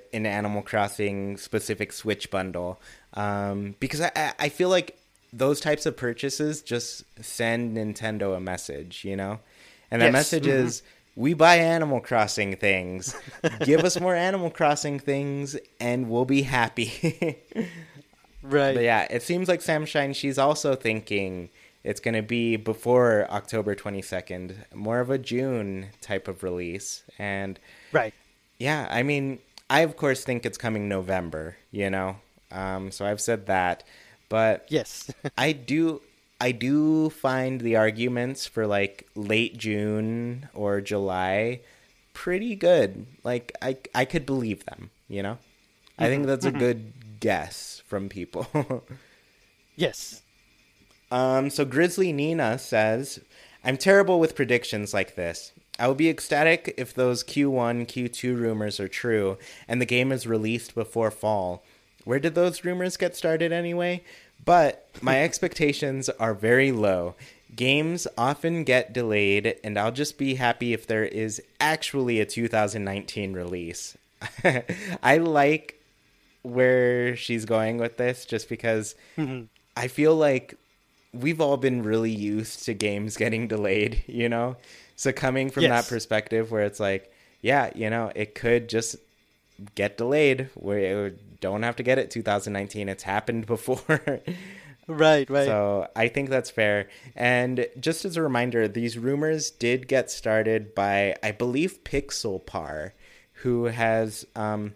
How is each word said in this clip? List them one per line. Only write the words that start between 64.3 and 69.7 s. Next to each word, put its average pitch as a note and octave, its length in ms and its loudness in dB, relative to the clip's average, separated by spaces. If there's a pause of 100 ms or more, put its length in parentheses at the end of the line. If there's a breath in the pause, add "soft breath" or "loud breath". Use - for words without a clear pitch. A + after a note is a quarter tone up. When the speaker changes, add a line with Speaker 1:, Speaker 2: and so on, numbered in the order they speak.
Speaker 1:
But E3 440 6 (140)
my C3 220 4
<laughs> - 0 -
expectations D3 880 0
are A2+ 240 0
very B2 380 6
low. F#2+ 440 2 (400 loud breath)
Games D3+ 500 2 (120)
often D3+ 460 0
get B2+ 300 2
delayed, G#2 720 2
and G#2 140 -4